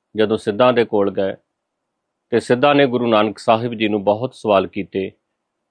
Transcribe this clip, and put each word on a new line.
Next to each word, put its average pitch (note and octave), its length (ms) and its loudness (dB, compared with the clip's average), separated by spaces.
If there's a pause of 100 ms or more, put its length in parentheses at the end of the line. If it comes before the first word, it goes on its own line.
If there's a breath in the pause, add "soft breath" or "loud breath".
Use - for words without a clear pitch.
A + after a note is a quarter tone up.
(160)
ਜਦੋਂ G#2+ 200 0
ਸਿੱਧਾਂ A2+ 360 0
ਦੇ A#2 120 2
ਕੋਲ G2+ 260 -2
ਗਏ F#2+ 240 -4 (960)
ਤੇ A2+ 100 0
ਸਿੱਧਾਂ B2+ 340 2
ਨੇ C#3+ 120 4
ਗੁਰੂ A#2+ 200 -2
ਨਾਨਕ G#2+ 320 0
ਸਾਹਿਬ A#2 360 -2
ਜੀ A2 140 -2
ਨੂੰ G#2 160 -2
ਬਹੁਤ G#2+ 300 -2
ਸਵਾਲ G2 320 0
ਕੀਤੇ। F#2+ 460 -8 (580)